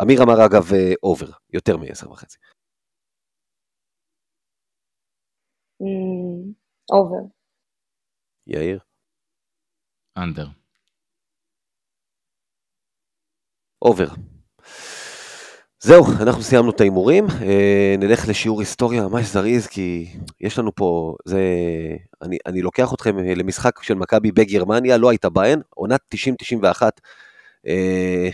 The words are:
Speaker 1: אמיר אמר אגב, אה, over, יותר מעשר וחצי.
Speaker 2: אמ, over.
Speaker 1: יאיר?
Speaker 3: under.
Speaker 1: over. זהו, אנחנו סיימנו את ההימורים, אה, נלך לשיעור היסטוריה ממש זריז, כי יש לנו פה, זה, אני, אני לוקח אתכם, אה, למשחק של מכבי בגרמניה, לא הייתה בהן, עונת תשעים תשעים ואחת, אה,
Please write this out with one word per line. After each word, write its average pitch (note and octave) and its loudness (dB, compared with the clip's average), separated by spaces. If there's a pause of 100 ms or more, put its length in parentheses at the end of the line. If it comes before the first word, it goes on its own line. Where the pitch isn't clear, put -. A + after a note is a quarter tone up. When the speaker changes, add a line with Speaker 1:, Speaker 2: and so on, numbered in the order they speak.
Speaker 1:
אמיר B2 4
אמר A2+ 6
אגב, F#2+ 4
אה, F#2 2 (140)
over, D#2 -4 (180)
יותר E2+ -4
מעשר - -14
וחצי. - -20 (3500)
Speaker 2:
אמ, F#3 -8 (400)
over. F#3+ 0 (1200)
Speaker 1:
יאיר? E2+ -6 (1400)
Speaker 3:
under. D#2 -10 (3250)
Speaker 1:
over. F2+ 2 (1700)
זהו, D#3 10 (160)
אנחנו A#2 0
סיימנו A#2+ 4
את - 0
ההימורים, G#2+ 4 (160)
אה, G2+ 2
נלך G#2 0
לשיעור G#2+ -2
היסטוריה A#2 -2
ממש A2 -4
זריז, G#2+ 0
כי F2 -8 (340)
יש G#2 -8
לנו A2 -4
פה, E2+ -4 (100)
זה, F#2+ -4 (840)
אני, F2 -8 (100)
אני F#2 -6
לוקח B2 -2
אתכם, G2+ -4
אה, F#2 -2
למשחק F#2+ -4
של A2 -4
מכבי G#2 0
בגרמניה, G#2+ 2
לא A#2+ 4
הייתה G#2+ 0
בהן, G#2 0 (100)
עונת A2+ -4
תשעים B2 -6
תשעים A#2 -6
ואחת, G2 0 (680)
אה, F#2 -2